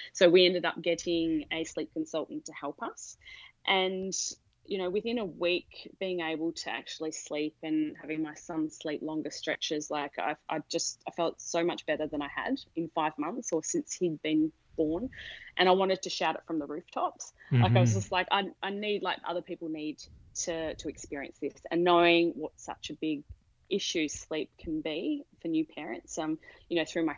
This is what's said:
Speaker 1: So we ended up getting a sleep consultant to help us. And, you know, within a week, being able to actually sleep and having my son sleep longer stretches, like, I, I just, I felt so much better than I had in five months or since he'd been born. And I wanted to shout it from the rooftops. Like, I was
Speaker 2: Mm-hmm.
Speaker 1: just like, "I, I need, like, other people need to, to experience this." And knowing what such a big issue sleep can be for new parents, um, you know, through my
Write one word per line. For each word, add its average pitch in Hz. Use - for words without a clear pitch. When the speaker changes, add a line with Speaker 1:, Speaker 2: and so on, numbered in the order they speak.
Speaker 1:
So 180
we 180
ended 175
up 165
getting 165
a 165
sleep -
consultant 156
to 156
help 147
us. -
And, 190
you 202
know, 185
within 214
a 226
week, 175
being 185
able 160
to -
actually 156
sleep 151
and 156
having 156
my 151
son 160
sleep 151
longer 156
stretches, -
like, 147
I, 147
I 160
just, -
I -
felt -
so 170
much 165
better 151
than 147
I 143
had 262
in 165
five 160
months 233
or 160
since -
he'd 165
been 156
born. 160
And 180
I 185
wanted 190
to 185
shout 160
it -
from 165
the 143
rooftops. -
Like, 117
I 117
was 117
Speaker 2:
Mm-hmm. 104
Speaker 1:
just 107
like, 185
"I, 196
I 196
need, 208
like, 185
other 175
people 165
need 151
to, 165
to -
experience -
this." 143
And 170
knowing 170
what 151
such -
a 165
big 151
issue -
sleep -
can 156
be 226
for 175
new 160
parents, -
um, 160
you 170
know, 160
through 165
my 156